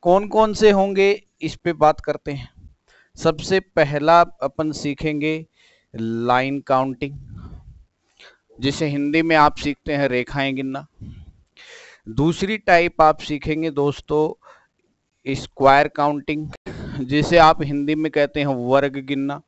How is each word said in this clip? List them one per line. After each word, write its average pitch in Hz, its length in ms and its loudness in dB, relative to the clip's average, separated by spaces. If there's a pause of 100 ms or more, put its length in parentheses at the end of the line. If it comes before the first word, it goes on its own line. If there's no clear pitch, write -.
कौन 190 260 4
कौन 214 260 2
से 214 160 6
होंगे 196 400 2 (300)
इस 156 160 -6
पे 175 180 -4
बात 151 260 2
करते 147 300 -8
हैं। 135 180 -10 (640)
सबसे 165 440 0 (160)
पहला 151 460 4
अपन 156 520 -4
सीखेंगे 151 720 -4 (480)
लाइन 120 720 -2
काउंटिंग, 135 560 -2 (1400)
जिसे 139 280 -2
हिंदी 147 340 0
में 165 160 2
आप 151 200 4
सीखते 147 360 -6
हैं 143 160 0
रेखाएं 135 460 -2
गिनना। 135 300 -10 (1200)
दूसरी 165 500 -2
टाइप 170 420 4
आप 156 180 4
सीखेंगे 156 520 -4
दोस्तों 143 480 -2 (1040)
स्क्वायर 135 600 2
काउंटिंग, 147 600 -4 (540)
जिसे 147 380 0
आप 160 240 6
हिंदी 143 320 -2
में 156 160 -2
कहते 147 280 0
हैं 143 80 -2
वर्ग 135 520 0
गिनना। 139 480 -6